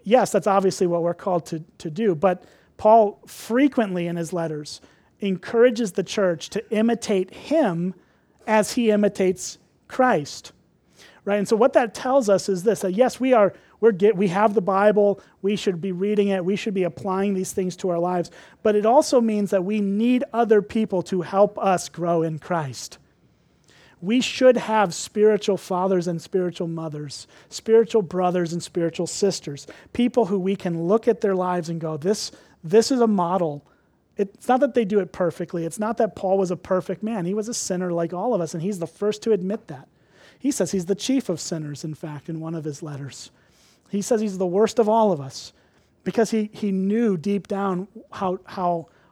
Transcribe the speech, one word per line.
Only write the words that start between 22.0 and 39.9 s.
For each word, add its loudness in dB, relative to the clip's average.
in -4
Christ. -8
We 0
should 4
have 0
spiritual 2
fathers -2
and -4
spiritual -4
mothers, -10
spiritual 2
brothers -2
and -6
spiritual -4
sisters, -4
people 2
who -2
we -2
can -4
look 2
at 2
their 0
lives -2
and -6
go, -6
"This, -4
this 4
is 2
a 4
model." 0
It's -6
not 4
that 2
they 2
do 2
it -4
perfectly. -4
It's -10
not -4
that 0
Paul 0
was 0
a -4
perfect -4
man. -4
He -2
was -4
a -8
sinner -4
like -4
all -2
of 2
us, -6
and -6
he's -4
the -6
first -4
to 2
admit -4
that. -16